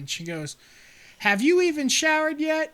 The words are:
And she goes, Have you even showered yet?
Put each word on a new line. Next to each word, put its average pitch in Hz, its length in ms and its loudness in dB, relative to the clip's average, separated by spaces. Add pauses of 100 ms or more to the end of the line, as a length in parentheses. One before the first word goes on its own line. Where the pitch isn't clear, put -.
And 143 80 -16
she - 140 -8
goes, 165 340 -10 (600)
Have 202 240 0
you 349 180 6
even 302 260 0
showered 311 520 0
yet? 311 340 -2